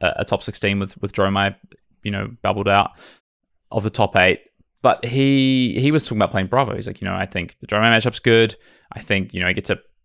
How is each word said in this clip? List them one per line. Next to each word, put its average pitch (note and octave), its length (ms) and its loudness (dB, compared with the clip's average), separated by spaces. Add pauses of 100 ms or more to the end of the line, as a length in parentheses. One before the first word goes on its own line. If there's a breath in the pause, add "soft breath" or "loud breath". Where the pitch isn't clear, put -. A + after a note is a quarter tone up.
a, F2+ 180 0
a - 60 -4
top - 180 -4
sixteen G2+ 360 -4
with, F#2+ 220 -8
with G2 120 -8
Dromai, G2 420 0 (480)
you G#2 80 -6
know, G2+ 180 -6 (120)
bubbled G2 260 -2
out G2 240 4 (800 loud breath)
of G#2 120 -2
the G#2+ 60 -2
top - 260 -2
eight. F#2 260 4 (400)
But - 240 2
he, C3 760 2
he C#3 120 2
was D#3 140 0
talking A2 120 -4
about G2+ 140 0
playing F#2+ 160 -2
Bravo. B2 280 -2
He's G2+ 120 -8
like, F#2+ 140 -12
"You G2+ 40 -10
know, F#2 100 -4
I F#2 100 -4
think F2 360 -8
the - 60 -18
Dromai A2 300 2
matchup's A2+ 220 -2
good. A2+ 360 4 (360 soft breath)
I - 80 -14
think, F#2+ 340 -4
you F#2 80 -8
know, F2+ 60 -2
I F#2 60 0
get F2+ 120 -6
to - 140 -2 (260)